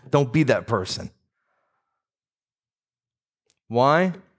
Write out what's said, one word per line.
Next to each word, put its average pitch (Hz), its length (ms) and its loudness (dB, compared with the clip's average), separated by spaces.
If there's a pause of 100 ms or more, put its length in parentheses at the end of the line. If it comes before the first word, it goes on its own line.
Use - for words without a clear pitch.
(120)
Don't 143 200 2
be 156 120 2
that 110 240 0
person. 101 420 -6 (2500)
Why? 147 460 2 (260)